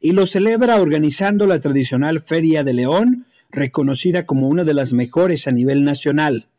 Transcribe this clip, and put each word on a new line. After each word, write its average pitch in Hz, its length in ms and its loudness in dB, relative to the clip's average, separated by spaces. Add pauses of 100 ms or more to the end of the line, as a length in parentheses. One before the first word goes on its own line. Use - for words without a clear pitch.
y 165 120 0
lo 190 120 2
celebra 220 560 2
organizando 175 640 0
la 175 160 2
tradicional 139 640 -2
Feria 160 400 0
de 135 100 -2
León, 185 540 0 (220)
reconocida 143 760 -2
como 135 240 0
una 170 160 0
de 151 80 0
las 135 180 -2
mejores 143 560 0
a 135 40 -2
nivel 135 340 2
nacional. 143 720 -2